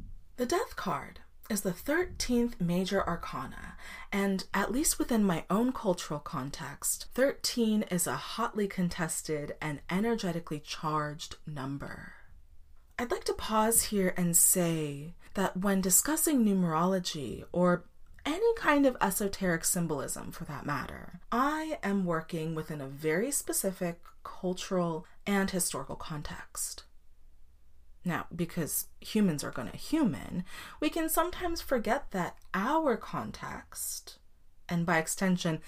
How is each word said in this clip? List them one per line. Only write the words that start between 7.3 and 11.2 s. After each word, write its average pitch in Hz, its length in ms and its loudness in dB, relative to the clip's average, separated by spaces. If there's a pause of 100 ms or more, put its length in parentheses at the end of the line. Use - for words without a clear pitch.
is 175 240 0
a 131 80 0
hotly 214 500 -2
contested 160 960 -2
and 151 160 -2 (100)
energetically 185 720 0
charged 151 800 -4 (100)